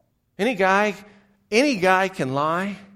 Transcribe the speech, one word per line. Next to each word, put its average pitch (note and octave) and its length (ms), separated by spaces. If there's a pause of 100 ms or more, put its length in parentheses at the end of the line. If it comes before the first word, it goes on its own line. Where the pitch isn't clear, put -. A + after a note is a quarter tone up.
(380)
Any A3+ 160
guy, G3 400 (560)
any C4 260
guy F#3 300
can D3+ 260
lie. E3+ 440 (200)